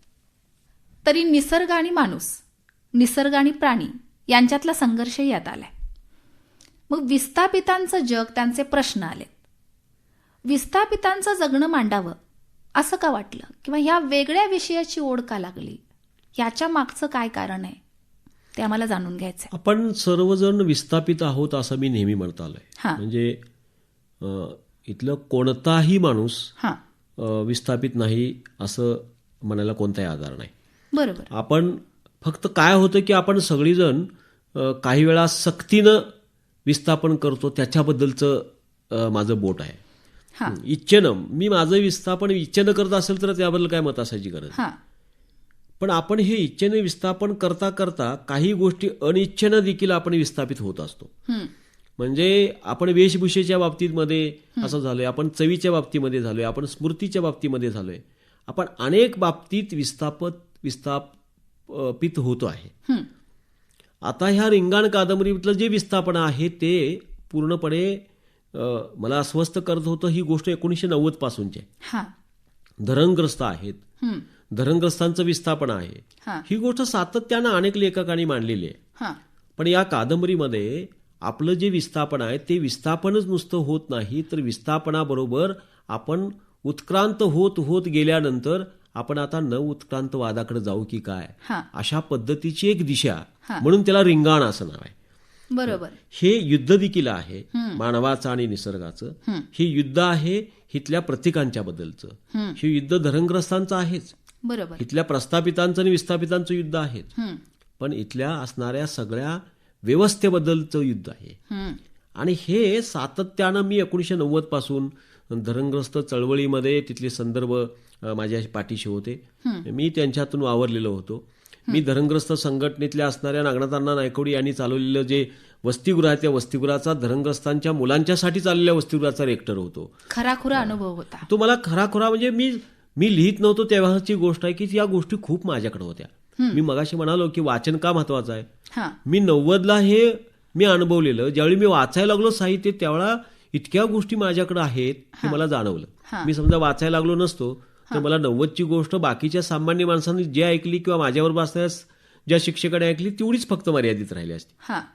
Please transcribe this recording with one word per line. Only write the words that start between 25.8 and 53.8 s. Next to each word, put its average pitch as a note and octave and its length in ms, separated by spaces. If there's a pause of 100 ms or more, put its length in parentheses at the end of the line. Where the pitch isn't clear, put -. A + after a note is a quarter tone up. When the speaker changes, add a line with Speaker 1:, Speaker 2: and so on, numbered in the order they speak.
Speaker 2:
माणूस, A#2+ 580
Speaker 1:
हां. G#3 160 (500)
Speaker 2:
अ, A2 200
विस्थापित A#2+ 520
नाही A#2 460 (200)
असं A#2+ 440 (380)
म्हणायला G#2 300
कोणताही G2+ 360
आधार D2 280
नाही. - 120 (440)
Speaker 1:
बरोबर. C4+ 380
Speaker 2:
आपण D#3+ 460 (480)
फक्त D#3+ 220 (100)
काय F3 180
होतं F#3+ 260
की G3+ 120
आपण G3 260
सगळीजण, D#3+ 640 (500)
अ, C3 180
काही C3 320
वेळा E3 220
सक्तीनं G#3 760 (640)
विस्थापन D#3 500
करतो, C#3+ 340
त्याच्याबद्दलचं, C#3 920 (480)
अ, A2+ 180
माझं G#2+ 300
बोट F#2+ 220
आहे. D#2 180 (600)
Speaker 1:
हां. G3 140 (100)
Speaker 2:
इच्छेनं, D#3 480
मी C#3 360
माझं F3+ 300
विस्थापन F#3+ 520
इच्छेनं G3 420
करत G3 200
असेल F#3+ 300
तर G3 100
त्याबद्दल F3 360
काय E3 120
मत D3 180
असायची G#2+ 320
गरज D#2+ 120
नाही. D2+ 100
Speaker 1:
हां. A#3 180 (1120)
Speaker 2:
पण G3 100
आपण E3+ 280
हे G#3 160
इच्छेने G3+ 460
विस्थापन F#3 540
करता F#3+ 360
करता F3 440
काही C#3+ 380
गोष्टी F#3+ 360 (140)
अनिच्छेनं G3 560
देखील F#3+ 320
आपण E3+ 240
विस्थापित C#3+ 460
होत F#2+ 200
असतो. - 300 (180)
Speaker 1:
हं. G#3+ 180 (520)
Speaker 2:
म्हणजे F3 560 (100)
आपण B2+ 240
वेशभूषेच्या F#3 680
बाबतीमध्ये D#3+ 760 (220)